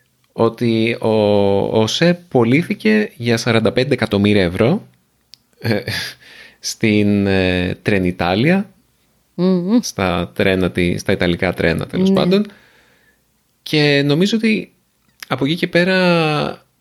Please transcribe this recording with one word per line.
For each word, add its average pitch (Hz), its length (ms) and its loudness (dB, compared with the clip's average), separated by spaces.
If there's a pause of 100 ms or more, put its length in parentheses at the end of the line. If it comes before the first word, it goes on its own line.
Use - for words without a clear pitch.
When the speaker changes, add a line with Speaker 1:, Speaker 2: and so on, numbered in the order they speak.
(320)
Speaker 1:
ότι 113 680 -2
ο, 113 100 -2 (680)
ο 110 40 4
οσε 170 380 0 (100)
πωλήθηκε 175 840 0
για 117 220 0
σαράντα 113 340 0
πέντε 131 220 0
εκατομμύρια 104 500 2
ευρώ, 107 440 0 (720)
ε, 107 200 -2 (800)
στην, 104 680 0
ε, 92 580 0
Trenitalia, 98 800 0 (720)
Speaker 2:
Μμμ. 185 460 0
Speaker 1:
στα 87 540 -4
τρένα 95 360 0
τη-, 87 260 -2
στα - 140 -4
ιταλικά 87 420 -2
τρένα, 82 340 -2
τέλος 185 220 0
Speaker 2:
Ναι. 190 60 2
Speaker 1:
πάντων. 196 300 2 (1200)
Και 147 420 2
νομίζω 185 320 0
ότι 220 340 -2 (560)
από 139 180 -4
εκεί 156 100 -2
και 180 120 -4
πέρα 170 960 0 (160)